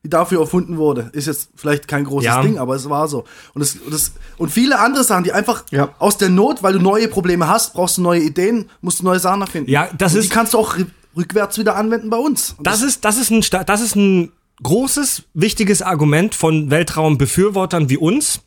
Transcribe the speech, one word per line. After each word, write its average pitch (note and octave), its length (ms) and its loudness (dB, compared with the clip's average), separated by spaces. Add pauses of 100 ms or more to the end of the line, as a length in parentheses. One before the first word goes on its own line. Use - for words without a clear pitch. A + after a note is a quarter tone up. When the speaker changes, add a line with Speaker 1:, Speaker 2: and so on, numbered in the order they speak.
Speaker 1:
die D#3 60 -10
dafür F3 320 2
erfunden E3+ 340 -2
wurde. C3 360 -2
Ist D3 140 -6
jetzt - 300 -6
vielleicht D3 320 -4
kein C#3+ 160 -2
großes C#3 220 -2
Speaker 2:
Ja. A#2+ 160 2
Speaker 1:
Ding, D3 160 2
aber C3 180 -4
es C3 120 -8
war D3 200 -2
so. C#3 160 -6 (300)
Und D3 80 -4
es, C#3+ 140 -2
und C#3 160 -12
es, D3+ 200 -4 (240)
und D#3+ 160 -4
viele B3+ 260 2
andere B3+ 240 2
Sachen, F#3 220 2
die - 80 -2
einfach G#3 400 -2
Speaker 3:
Ja. C#3 260 0
Speaker 1:
aus G3+ 200 2
der G3 100 2
Not, G3+ 340 2
weil F#3+ 120 2
du F#3+ 60 2
neue G#3 280 2
Probleme F3 400 0
hast, A3 240 0
brauchst F3+ 260 -2
du F3+ 40 0
neue F3 180 2
Ideen, F#3 500 0 (100)
musst F3+ 200 -4
du F3+ 40 -6
neue F#3 140 2
Sachen F#3 220 0
erfinden. D#3 300 -6
Speaker 2:
Ja, D3+ 180 2 (100)
das F#3 140 2
Speaker 1:
Und G#3 80 4
Speaker 2:
ist G#3 60 0
Speaker 1:
die F3+ 80 -4
kannst A3+ 200 2
du A3+ 40 4
auch A3 180 0
rü-, F#3 80 -2 (320)
rückwärts F#3+ 420 -2
wieder G3 160 0
anwenden A3 360 -2
bei A3+ 80 0
uns. C#4 400 -2
Und C#3+ 80 -16
Speaker 2:
Das G#3 140 0
Speaker 1:
das C#4 100 0
Speaker 2:
ist, - 160 -6
das G#3+ 120 2
ist B3 120 -2
ein A3 120 4
sta-, F#3 220 -2
das G#3 160 0
ist A3 160 -2
ein F#3+ 340 4 (320)
großes, B3+ 600 0 (100)
wichtiges G3+ 480 0
Argument D#3+ 520 2
von D#3 360 0
Weltraumbefürwortern D#3 1200 0
wie C3+ 60 2
uns G#3+ 500 0